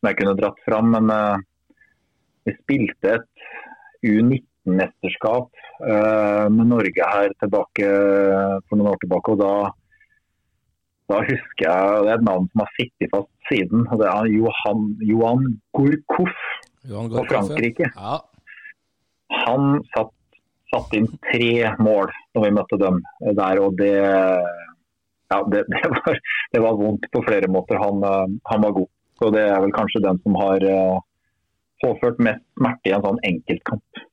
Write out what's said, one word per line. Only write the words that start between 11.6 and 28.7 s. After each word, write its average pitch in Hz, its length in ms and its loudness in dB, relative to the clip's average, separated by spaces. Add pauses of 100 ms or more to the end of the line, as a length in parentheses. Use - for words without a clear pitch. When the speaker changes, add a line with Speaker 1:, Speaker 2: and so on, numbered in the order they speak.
Speaker 1:
jeg, 95 320 2
det 107 160 2
er - 20 2
et 113 80 0
navn 92 240 0
som 107 160 -2
har - 100 -8
sittet - 380 -6
fast 101 180 -4 (160)
siden, 107 400 0
og 120 140 -4
det 107 80 2
er 104 220 0
Johan, 107 560 0 (140)
Johan 117 460 2 (240)
Gourcuff 151 680 0 (380)
Speaker 2:
Johan 113 320 -10
Speaker 1:
fra - 20 -8
Speaker 2:
Gourcuff, 123 220 -2
ja. 117 80 0
Speaker 1:
Frankrike. 113 480 -2
Speaker 2:
Ja. 101 260 -8 (1120)
Speaker 1:
Han 135 360 -2 (220)
satt, - 260 -4 (560)
satt - 240 -4
inn 110 160 0 (100)
tre 117 300 -2 (260)
mål 107 320 2 (200)
når 110 180 -2
vi 104 60 2
møtte 101 280 -2
dem 92 220 0 (300)
der, 98 280 0
og 98 160 0
det, 101 160 2 (1400)
ja, 98 120 0
det, 104 240 0
<laughs> - 60 -4
det - 120 -4
var, - 360 -2 (260)
det 117 160 0
var 113 160 2
vondt 104 300 -2
på 120 140 -2
flere 98 280 0
måter. 98 260 0
Han, 101 220 -2
eh, 98 260 0 (180)
han 107 200 0
var 104 100 2